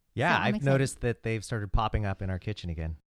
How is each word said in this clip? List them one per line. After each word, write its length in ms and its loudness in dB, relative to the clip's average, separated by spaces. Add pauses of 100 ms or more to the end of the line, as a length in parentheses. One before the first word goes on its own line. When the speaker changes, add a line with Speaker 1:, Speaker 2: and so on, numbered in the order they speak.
(140)
Speaker 1:
Yeah, 220 2
Speaker 2:
So 40 2
I'm 80 2
Speaker 1:
I've 80 2
Speaker 2:
excited. 140 2
Speaker 1:
noticed 300 2
that 220 -2
they've 220 -2
started 280 -4
popping 320 2
up 160 -4
in 80 -4
our 100 -2
kitchen 300 -6
again. 280 -4 (160)